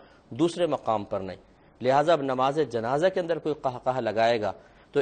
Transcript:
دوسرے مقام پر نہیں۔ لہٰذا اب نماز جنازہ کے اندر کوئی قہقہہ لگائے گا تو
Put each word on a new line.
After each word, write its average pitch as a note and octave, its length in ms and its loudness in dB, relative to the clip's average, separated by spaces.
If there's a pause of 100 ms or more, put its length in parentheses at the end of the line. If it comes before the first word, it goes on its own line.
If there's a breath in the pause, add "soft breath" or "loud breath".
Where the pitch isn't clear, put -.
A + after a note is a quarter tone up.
(300 loud breath)
دوسرے E3+ 360 0
مقام A#2 380 -2
پر G2+ 160 -6
نہیں۔ F#2+ 160 -10 (440 soft breath)
لہٰذا C#3+ 320 4
اب D3+ 100 2
نماز C3+ 360 0 (140)
جنازہ A#2+ 420 0
کے F#3+ 60 -2
اندر E3 180 -2
کوئی D3+ 160 -4
قہقہہ B2+ 460 -4
لگائے A2+ 400 2
گا G2+ 120 -4 (400 loud breath)
تو C#3+ 100 2